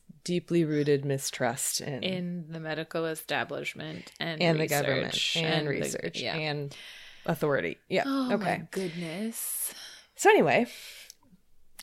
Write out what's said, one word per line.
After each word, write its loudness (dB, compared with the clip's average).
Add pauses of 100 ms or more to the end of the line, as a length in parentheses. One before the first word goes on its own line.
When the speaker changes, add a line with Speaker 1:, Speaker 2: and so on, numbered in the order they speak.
(240)
Speaker 1:
deeply 2
rooted 4
mistrust 0
in -6
Speaker 2:
In -4
the -8
medical -4
establishment -4
and -4
Speaker 1:
and 6
the 2
government 2
Speaker 2:
research 0
Speaker 1:
and 0
Speaker 2:
and 2
the, 2
Speaker 1:
research -4
Speaker 2:
yeah. -4
Speaker 1:
and -4 (500)
authority. 0 (100)
Yeah. 2
Speaker 2:
Oh 0
Speaker 1:
Okay. 0
Speaker 2:
my -8 (100)
goodness. -4 (440)
Speaker 1:
So 8
anyway, 8 (1160)